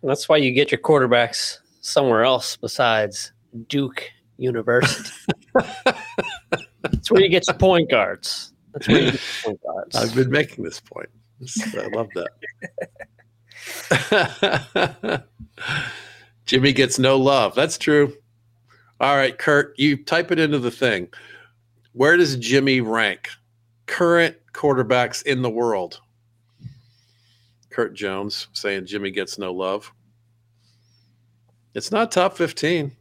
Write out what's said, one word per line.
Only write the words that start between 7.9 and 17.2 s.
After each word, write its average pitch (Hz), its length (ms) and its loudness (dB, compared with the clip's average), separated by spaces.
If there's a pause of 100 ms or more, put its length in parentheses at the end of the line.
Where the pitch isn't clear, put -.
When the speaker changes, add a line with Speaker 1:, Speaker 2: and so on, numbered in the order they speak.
Speaker 1:
That's - 160 -10
where - 100 6
you - 140 2
get 135 80 -6
your - 240 -10
point 107 200 -6
guards. - 320 -8
Speaker 2:
I've 117 180 -2
been 127 160 2
making 147 340 -2
this - 160 -12
point. - 280 -18 (300)
This, 127 380 -10
I 104 120 -8
love 104 260 -6
that. 87 160 -6 (320)
Speaker 1:
<laughs> - 500 -16 (800)
Speaker 2:
<laughs> - 1300 0 (1200)
Jimmy 135 260 2
gets 127 260 2
no 131 200 4
love. 131 360 4